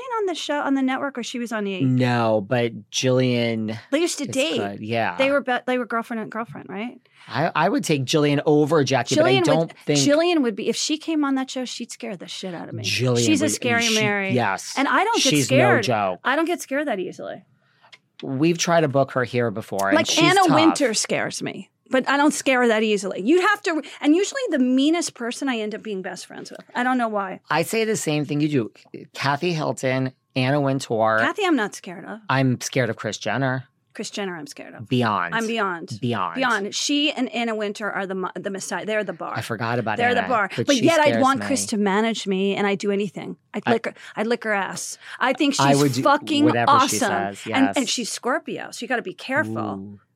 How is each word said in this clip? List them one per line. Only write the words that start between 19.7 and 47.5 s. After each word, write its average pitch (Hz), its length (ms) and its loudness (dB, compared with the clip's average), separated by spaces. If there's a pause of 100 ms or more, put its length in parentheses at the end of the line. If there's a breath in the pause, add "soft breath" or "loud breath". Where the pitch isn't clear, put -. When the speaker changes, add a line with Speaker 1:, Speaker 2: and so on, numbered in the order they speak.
Speaker 2:
and 98 60 4
Speaker 1:
Like, 330 120 2
Speaker 2:
she's 320 160 2
Speaker 1:
Anna 370 240 6
Speaker 2:
tough. 277 80 4
Speaker 1:
Wintour 302 400 4
scares 170 480 -4
me, - 260 -10 (220)
but 254 180 0
I 277 80 2
don't 285 160 4
scare 254 300 2
her 240 60 4
that 220 120 2
easily. 202 400 0
You 320 260 4
have 415 160 0
to, 330 200 0 (180 loud breath)
and 294 140 6
usually 403 340 0
the 302 100 2
meanest 269 540 2
person 247 340 -6
I 247 120 -2
end 214 160 -6
up 196 80 -12
being 202 180 -6
best 180 240 -10
friends - 240 -16
with. - 120 -18 (120)
I 240 100 -2
don't 254 140 2
know 240 100 0
why. 196 320 -4 (120)
Speaker 2:
I 156 100 2
say 220 240 0
the 220 120 0
same 151 280 0
thing 147 160 -2
you 156 80 2
do. - 640 -4
Kathy 143 400 -2
Hilton, 131 580 -2 (240)
Anna 135 240 2
Wintour. 113 600 2
Speaker 1:
Kathy, 349 260 0
I'm 339 100 2
not 214 200 -2
scared 175 300 -16
of. 202 140 -12 (100)
Speaker 2:
I'm 131 320 2
scared 123 280 -2
of 110 60 -4
Kris - 240 -6
Jenner. 127 460 -2 (280)
Speaker 1:
Kris 214 160 -10
Jenner, 190 280 -8
I'm 147 100 -12
scared - 260 -18
of. 156 140 -16
Speaker 2:
Beyond. 107 480 0
Speaker 1:
I'm 226 120 -2
beyond. 196 520 -4
Speaker 2:
Beyond. 90 360 -2
Speaker 1:
Beyond. 240 380 -2
She 294 380 0
and 247 220 -4
Anna 233 200 -4
Wintour 208 380 -6
are 190 160 -4
the 190 80 -6
mo-, 185 200 -4
the 185 140 -8
Messiah. 190 360 -8
They're 214 180 -2
the 196 80 -8
bar. 156 240 -8
Speaker 2:
I 120 60 -4
forgot 117 380 -2
about 107 180 -2
Speaker 1:
They're 240 160 2
the 247 80 0
Speaker 2:
Anna, - 80 -2
Speaker 1:
bar. 208 260 2
Speaker 2:
but - 100 -2
Speaker 1:
But 285 120 4
Speaker 2:
she 220 80 2
Speaker 1:
yet 330 160 6
I'd 302 80 6
Speaker 2:
scares 233 120 2
Speaker 1:
want 269 200 4
Speaker 2:
me. - 60 -6
Speaker 1:
Kris 269 200 -2
to 220 100 -2
manage 208 480 0
me, 196 300 0
and 202 100 0
I'd 196 140 0
do 202 120 -2
anything. 196 440 -4 (180)
I'd 208 120 -8
Speaker 2:
I 240 80 2
Speaker 1:
lick 226 140 0
her, - 60 -8 (220 loud breath)
I'd 220 120 -2
lick 233 180 -2
her 220 80 -2
ass. 185 440 -6 (220 loud breath)
I 262 140 2
think 277 220 2
she's - 100 4
Speaker 2:
I 143 100 6
would 143 160 4
do 135 120 -2
Speaker 1:
fucking 294 420 4
Speaker 2:
whatever 240 260 4
she 285 40 8 (100)
Speaker 1:
awesome. 214 140 0
Speaker 2:
says, 202 480 -2
Speaker 1:
And, 262 200 2